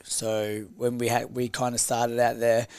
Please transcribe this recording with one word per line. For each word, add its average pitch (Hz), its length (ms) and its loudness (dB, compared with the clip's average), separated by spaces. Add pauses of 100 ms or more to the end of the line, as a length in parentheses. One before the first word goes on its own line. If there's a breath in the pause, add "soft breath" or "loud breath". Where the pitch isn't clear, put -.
So 107 600 -2 (120)
when 123 220 -2
we 120 80 0
had, 117 260 0
we 123 160 -2
kinda 123 300 -2
started 120 400 0
out 117 220 4
there, 117 260 4 (120 loud breath)